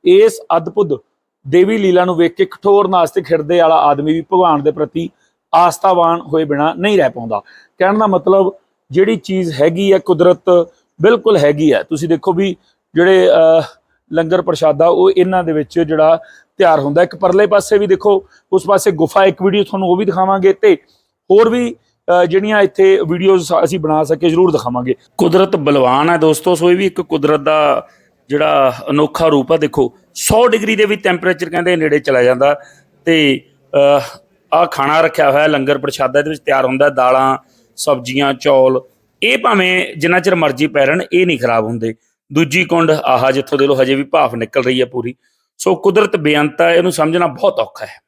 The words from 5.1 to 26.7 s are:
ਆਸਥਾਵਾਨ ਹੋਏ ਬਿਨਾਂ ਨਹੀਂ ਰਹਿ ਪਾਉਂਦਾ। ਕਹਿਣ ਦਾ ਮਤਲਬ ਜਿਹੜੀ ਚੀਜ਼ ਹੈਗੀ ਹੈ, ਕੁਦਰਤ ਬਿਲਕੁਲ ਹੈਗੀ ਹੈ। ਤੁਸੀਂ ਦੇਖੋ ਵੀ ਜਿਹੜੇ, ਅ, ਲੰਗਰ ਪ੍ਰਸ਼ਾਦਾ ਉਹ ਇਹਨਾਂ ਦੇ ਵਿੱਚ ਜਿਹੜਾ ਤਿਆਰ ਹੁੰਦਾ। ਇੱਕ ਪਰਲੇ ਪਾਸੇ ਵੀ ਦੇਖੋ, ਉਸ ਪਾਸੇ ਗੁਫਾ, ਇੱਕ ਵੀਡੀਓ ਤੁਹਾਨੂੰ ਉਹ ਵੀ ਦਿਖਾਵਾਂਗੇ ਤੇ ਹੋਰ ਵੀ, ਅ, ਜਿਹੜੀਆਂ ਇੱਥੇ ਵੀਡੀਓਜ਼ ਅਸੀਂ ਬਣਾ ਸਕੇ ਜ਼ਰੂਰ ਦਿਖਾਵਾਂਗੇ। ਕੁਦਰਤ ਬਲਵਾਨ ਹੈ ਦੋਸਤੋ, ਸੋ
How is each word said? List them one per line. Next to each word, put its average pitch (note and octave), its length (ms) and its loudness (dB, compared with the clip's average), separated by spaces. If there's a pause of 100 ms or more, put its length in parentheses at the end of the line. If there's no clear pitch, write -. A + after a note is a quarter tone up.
ਆਸਥਾਵਾਨ E3+ 640 2
ਹੋਏ D#3 240 -4
ਬਿਨਾਂ D3 300 -2
ਨਹੀਂ G3 240 -2
ਰਹਿ C3+ 120 2
ਪਾਉਂਦਾ। A2 320 -8 (360)
ਕਹਿਣ G3 200 0
ਦਾ A3 80 0
ਮਤਲਬ F#3+ 460 0 (380)
ਜਿਹੜੀ F#3+ 260 0
ਚੀਜ਼ E3+ 460 -4
ਹੈਗੀ F3+ 300 0
ਹੈ, F#3 60 2
ਕੁਦਰਤ F3 760 0 (300)
ਬਿਲਕੁਲ A3 340 2
ਹੈਗੀ D3 360 2
ਹੈ। G#2 100 0
ਤੁਸੀਂ D#3+ 260 -8
ਦੇਖੋ E3+ 240 -2
ਵੀ F3+ 240 -2 (380)
ਜਿਹੜੇ, F#3 340 4
ਅ, D#3+ 340 4 (500)
ਲੰਗਰ E3 300 -2
ਪ੍ਰਸ਼ਾਦਾ D#3+ 460 0
ਉਹ F#3 220 2
ਇਹਨਾਂ F#3 340 0
ਦੇ D#3+ 80 -4
ਵਿੱਚ D3+ 280 -4
ਜਿਹੜਾ D#3+ 400 2 (360)
ਤਿਆਰ D#3+ 240 2
ਹੁੰਦਾ। C#3+ 220 0
ਇੱਕ F3 140 -2
ਪਰਲੇ F#3+ 300 2
ਪਾਸੇ G3+ 320 0
ਵੀ G3+ 80 0
ਦੇਖੋ, G3 380 0 (280)
ਉਸ F#3+ 140 -2
ਪਾਸੇ G3 240 2
ਗੁਫਾ, F3+ 340 0
ਇੱਕ F#3+ 180 0
ਵੀਡੀਓ G3 220 0
ਤੁਹਾਨੂੰ F#3+ 240 -6
ਉਹ F3+ 80 2
ਵੀ G#3 80 -4
ਦਿਖਾਵਾਂਗੇ F#3+ 480 0
ਤੇ G3 220 2 (560)
ਹੋਰ A3 180 4
ਵੀ, A#3+ 280 -4 (340)
ਅ, F3+ 140 2
ਜਿਹੜੀਆਂ G3+ 380 0
ਇੱਥੇ F#3+ 460 2
ਵੀਡੀਓਜ਼ F3+ 440 0 (120)
ਅਸੀਂ E3+ 140 -4
ਬਣਾ D#3 260 -2
ਸਕੇ D#3 260 0
ਜ਼ਰੂਰ E3+ 220 2
ਦਿਖਾਵਾਂਗੇ। B2 420 -4 (240)
ਕੁਦਰਤ F#3 380 2
ਬਲਵਾਨ C#3+ 540 2
ਹੈ E3+ 60 2
ਦੋਸਤੋ, D#3+ 380 0
ਸੋ E3+ 160 0